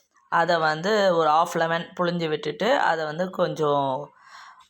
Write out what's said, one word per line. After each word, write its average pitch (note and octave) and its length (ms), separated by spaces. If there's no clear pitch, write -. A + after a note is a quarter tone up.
அதை E3+ 300
வந்து E3+ 580
ஒரு D#3+ 120
ஹாஃப் E3 280
லெமன் E3 400
புழிஞ்சு E3+ 320
விட்டுட்டு, D3+ 500
அதை D#3+ 260
வந்து D#3+ 260
கொஞ்சம், C#3+ 800